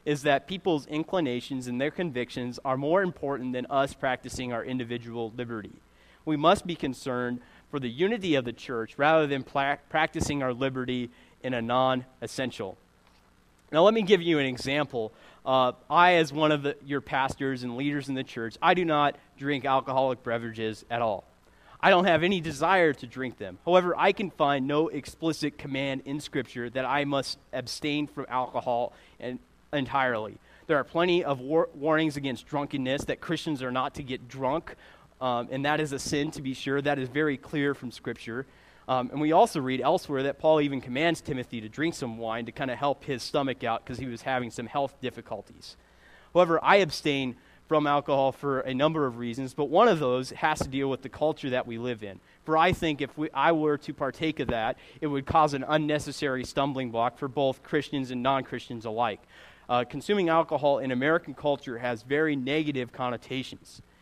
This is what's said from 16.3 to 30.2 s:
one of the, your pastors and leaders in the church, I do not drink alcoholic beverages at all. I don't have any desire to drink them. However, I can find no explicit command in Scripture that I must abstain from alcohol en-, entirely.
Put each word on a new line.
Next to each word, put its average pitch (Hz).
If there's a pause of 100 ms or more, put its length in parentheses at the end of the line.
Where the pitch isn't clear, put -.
one 151
of 143
the, 143 (100)
your 139
pastors 135
and 120
leaders 143
in 139
the 131
church, 113
I 170
do 180
not 147 (200)
drink 139
alcoholic 131
beverages 113
at 117
all. 104 (560)
I 175
don't 180
have 165
any 180
desire 160
to 131
drink 127
them. 92
However, 180
I 185
can 196
find 143
no 151
explicit 151
command 135
in 139
Scripture 120
that 131
I 139
must 139 (140)
abstain 147
from 139
alcohol 123 (260)
en-, 127 (320)
entirely. 123 (300)